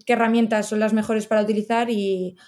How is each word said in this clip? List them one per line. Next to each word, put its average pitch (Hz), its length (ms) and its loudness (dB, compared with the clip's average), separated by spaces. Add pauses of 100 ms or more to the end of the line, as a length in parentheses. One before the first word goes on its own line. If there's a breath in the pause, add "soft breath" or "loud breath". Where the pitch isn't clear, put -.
qué 247 60 2
herramientas 226 560 2
son 214 100 -2
las 214 140 0
mejores 214 340 0
para 214 160 2
utilizar 220 480 0
y 190 460 -2 (120)